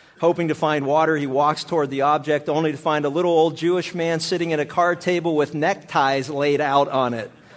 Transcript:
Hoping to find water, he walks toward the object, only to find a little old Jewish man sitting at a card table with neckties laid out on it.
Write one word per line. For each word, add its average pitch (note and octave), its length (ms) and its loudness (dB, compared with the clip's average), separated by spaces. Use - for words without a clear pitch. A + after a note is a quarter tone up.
Hoping E3+ 300 0
to D#3 60 0
find D3+ 320 0
water, D#3 280 2
he C#3+ 120 -2
walks D3 360 0
toward D3 280 -2
the C3+ 100 -4
object, D3 480 0
only D#3 240 0
to C3+ 60 -8
find D3+ 260 0
a C#3+ 60 0
little E3+ 220 0
old D#3+ 260 4
Jewish E3+ 360 -2
man E3 240 -2
sitting E3+ 360 -2
at D3+ 40 0
a D3 60 0
card F3 380 0
table E3+ 340 0
with D3 180 0
neckties D3 760 0
laid C#3+ 320 0
out C#3+ 260 2
on C3 240 0
it. A2 180 -8